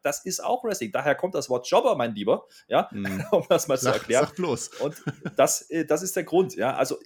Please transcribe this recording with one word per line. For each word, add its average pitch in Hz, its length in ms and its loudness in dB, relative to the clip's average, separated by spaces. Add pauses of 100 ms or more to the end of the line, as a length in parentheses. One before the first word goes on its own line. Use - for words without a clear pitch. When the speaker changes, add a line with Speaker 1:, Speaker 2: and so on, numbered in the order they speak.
Speaker 1:
das 147 220 -4
ist 180 180 -6
auch 247 220 -2
Wrestling. 123 260 -4
Daher 135 240 2
kommt 185 200 -4
das 139 140 -6
Wort 127 200 -2
Jobber, 214 260 4
mein 120 180 0
Lieber, 101 320 0 (220)
ja, 143 240 2
Speaker 2:
Mhm. 98 360 -6
Speaker 1:
<laughs> - 40 -16
um - 160 4
das 170 220 4
mal 135 80 2
zu 123 80 -4
Speaker 2:
Sag, 123 80 4
Speaker 1:
erklären. 120 320 2
Speaker 2:
sag - 100 -6
bloß. 160 320 -4 (140)
Speaker 1:
Und 151 200 -4 (360)
das, - 320 2
äh, 156 160 -2
das 156 180 0
ist 185 140 -6
der 170 80 -2
Grund, 190 300 0
ja. 123 200 -2
Also - 300 0